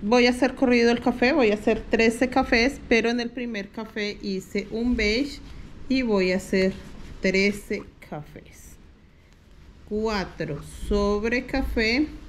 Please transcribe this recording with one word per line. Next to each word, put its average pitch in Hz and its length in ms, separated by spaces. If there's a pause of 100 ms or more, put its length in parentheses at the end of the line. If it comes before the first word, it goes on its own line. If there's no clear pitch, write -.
voy 240 240
a 247 40
hacer 254 260
corrido 240 340
el 240 80
café, 247 340
voy 240 200
a - 20
hacer 220 340
trece 226 400
cafés, 247 600
pero 226 200
en 240 120
el 233 100
primer 226 380
café 214 520
hice 196 520
un 233 240
beige 226 420 (500)
y 262 140
voy 196 300
a 185 60
hacer 190 340 (480)
trece 196 640 (260)
cafés. - 600 (1160)
Cuatro 196 720 (280)
sobre 208 580
café 254 640 (200)